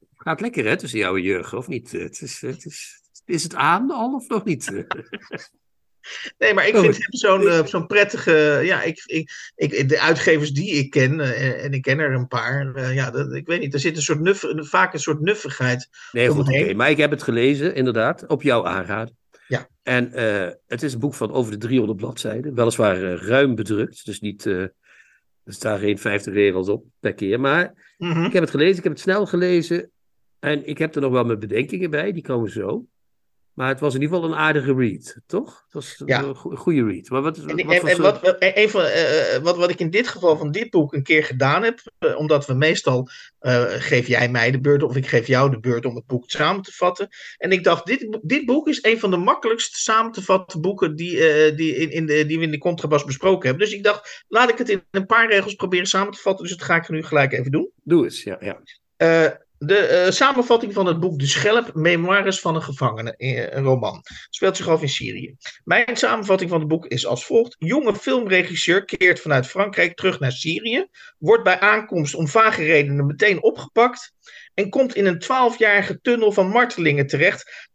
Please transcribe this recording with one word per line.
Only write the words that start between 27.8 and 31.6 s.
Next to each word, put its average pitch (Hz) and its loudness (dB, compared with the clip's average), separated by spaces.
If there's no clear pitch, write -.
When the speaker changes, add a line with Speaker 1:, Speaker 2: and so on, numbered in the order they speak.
Speaker 2:
Mhm. 165 -2
Speaker 1:
ik 185 -2
heb 180 4
het 160 0
gelezen, 175 2
ik 175 -8
heb 160 -2
het - -12
snel 190 0
gelezen 175 -2
en 143 -4
ik 147 -8
heb 160 -4
er 147 -2
nog 139 0
wel 123 2
mijn 117 -2
bedenkingen 131 -4